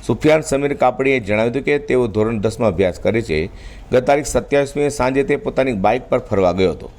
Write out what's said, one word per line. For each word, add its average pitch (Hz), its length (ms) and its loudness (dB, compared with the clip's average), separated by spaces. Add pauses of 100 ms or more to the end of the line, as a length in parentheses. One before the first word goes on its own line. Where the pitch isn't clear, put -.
સુફિયાન 156 340 4
સમીર 143 340 -2
કાપડીએ 127 460 2
જણાવ્યું 107 300 0
હતું 135 120 -4
કે 147 160 0
તેઓ 127 280 0
ધોરણ 107 340 0
દસમાં 110 280 0
અભ્યાસ 90 320 0
કરે 104 220 0
છે. 82 280 -2 (420)
ગત 123 140 2
તારીખ 143 200 2
સત્યાવીસમીએ 143 600 0
સાંજે 135 340 0
તે 143 140 0
પોતાની 135 360 -2
બાઇક 107 360 0
પર 131 100 0
ફરવા 95 340 2
ગયો 92 180 2
હતો. - 280 -10